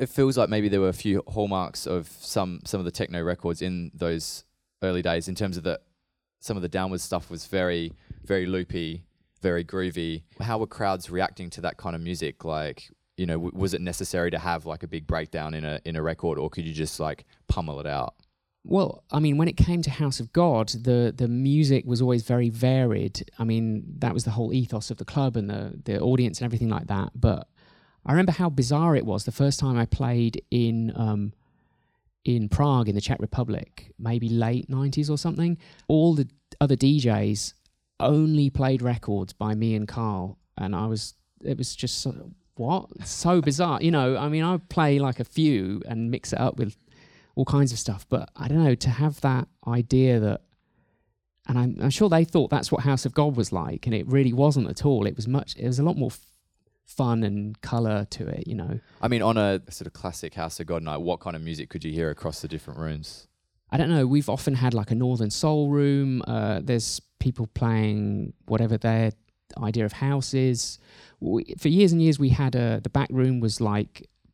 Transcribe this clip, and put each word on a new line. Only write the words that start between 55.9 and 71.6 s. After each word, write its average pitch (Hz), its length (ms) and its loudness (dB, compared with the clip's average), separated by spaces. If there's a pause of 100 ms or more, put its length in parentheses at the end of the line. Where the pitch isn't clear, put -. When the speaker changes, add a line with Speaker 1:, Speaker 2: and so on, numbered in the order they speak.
Speaker 2:
more 120 140 -2
f-, - 200 -18 (540)
fun 117 380 0
and 104 380 -4
colour 110 500 0
to - 160 -10
it, - 200 -8
you 113 80 -6
know. 104 240 -6 (220)
Speaker 1:
I 117 80 0
mean, 120 120 2
on 113 160 4
a 98 320 4
sort - 180 -12
of - 60 -14
classic - 400 -10
House 82 280 -6
of 80 60 -12
God 82 160 -4
night, 76 140 -6
what 85 220 -2
kind 87 160 -8
of 80 60 -10
music 80 280 -8
could 76 140 -10
you 80 80 -6
hear 80 180 -2
across 78 320 -8
the 78 60 -8
different 78 320 -10
rooms? 78 480 -10 (420)
Speaker 2:
I - 80 0
don't 160 120 2
know. 147 180 4
We've 139 220 2
often 135 240 0
had, 123 200 2
like, 107 180 0
a 113 40 0
Northern 120 340 0
Soul 151 400 2
room. 139 560 2
Uh, 107 380 0
there's - 380 -2 (180)
people 120 280 -2
playing 107 840 0 (140)
whatever 113 320 2
their 113 340 2 (460)
idea 110 260 -2
of 107 80 -2
house 139 420 -2
is. 131 460 0 (400)
We, - 380 -2
for - 100 0